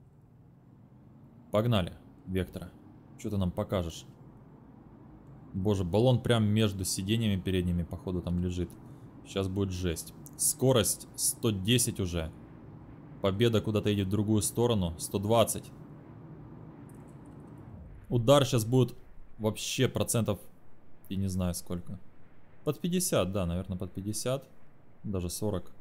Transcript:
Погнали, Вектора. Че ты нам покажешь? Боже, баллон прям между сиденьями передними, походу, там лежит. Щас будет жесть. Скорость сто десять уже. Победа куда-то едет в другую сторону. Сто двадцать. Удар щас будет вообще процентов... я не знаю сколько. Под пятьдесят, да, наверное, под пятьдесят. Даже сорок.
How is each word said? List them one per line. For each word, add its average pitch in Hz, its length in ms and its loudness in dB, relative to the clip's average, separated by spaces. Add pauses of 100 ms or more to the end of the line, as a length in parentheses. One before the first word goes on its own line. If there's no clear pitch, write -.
(1500)
Погнали, 104 400 2 (320)
Вектора. 92 460 -4 (480)
Че - 100 -8
ты 104 80 -2
нам 90 140 2
покажешь? 92 540 -2 (1500)
Боже, 98 300 2
баллон 110 360 6
прям 113 260 4
между 104 380 4
сиденьями 101 560 2
передними, 87 440 2
походу, 90 400 -4
там 87 160 0
лежит. 90 320 -2 (560)
Щас 98 200 -2
будет 95 220 0
жесть. 90 460 -4 (200)
Скорость - 800 2
сто - 360 0
десять 104 480 2
уже. 85 320 -2 (920)
Победа 104 400 4
куда-то 104 280 2
едет 101 180 2
в - 20 -4
другую 104 320 4
сторону. 104 560 2
Сто - 220 -2
двадцать. 104 460 4 (2500)
Удар 127 380 6
щас 113 180 2
будет 123 300 4 (420)
вообще 110 500 0
процентов... 107 520 0 (680)
я 98 80 -4
не 98 100 0
знаю 92 260 0
сколько. 87 460 -8 (640)
Под 147 160 -2
пятьдесят, 170 520 2
да, 98 140 0
наверное, 90 320 -2
под 92 160 -8
пятьдесят. 107 560 -4 (540)
Даже 90 260 -2
сорок. 98 520 -4